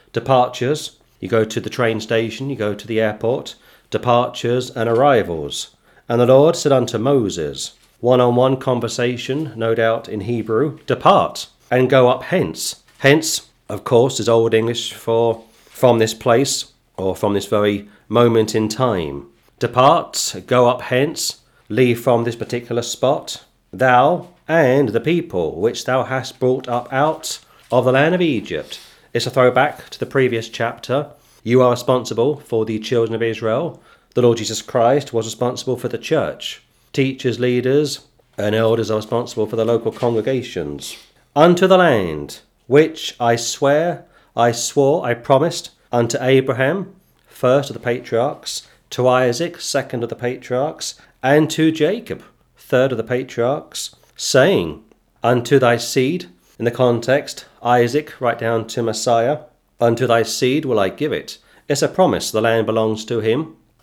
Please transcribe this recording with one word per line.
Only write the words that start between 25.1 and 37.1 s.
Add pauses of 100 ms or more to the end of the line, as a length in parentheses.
which
thou
hast
brought
up
out (300)
of
the
land
of
Egypt." (340)
It's
a
throwback
to
the
previous
chapter. (360)
You
are
responsible
for
the
children
of
Israel. (340)
The
Lord
Jesus
Christ
was
responsible
for
the
church. (300)
Teachers,